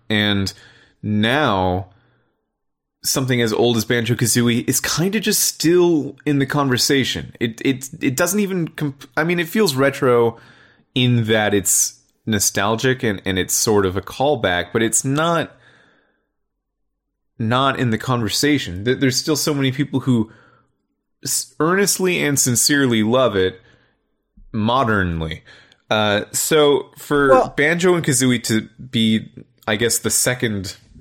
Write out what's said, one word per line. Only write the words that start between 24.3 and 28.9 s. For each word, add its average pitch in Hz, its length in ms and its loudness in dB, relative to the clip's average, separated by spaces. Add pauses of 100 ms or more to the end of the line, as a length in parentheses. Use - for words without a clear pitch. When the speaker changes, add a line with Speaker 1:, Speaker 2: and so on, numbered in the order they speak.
Speaker 1:
modernly. 104 920 -2 (460)
Uh, 107 420 0
so 147 680 2
for 143 320 0
Speaker 2:
Well 135 260 4
Speaker 1:
Banjo 170 400 2
and 170 100 -2
Kazooie 127 380 2
to 110 240 -2 (120)
be, 113 480 0 (400)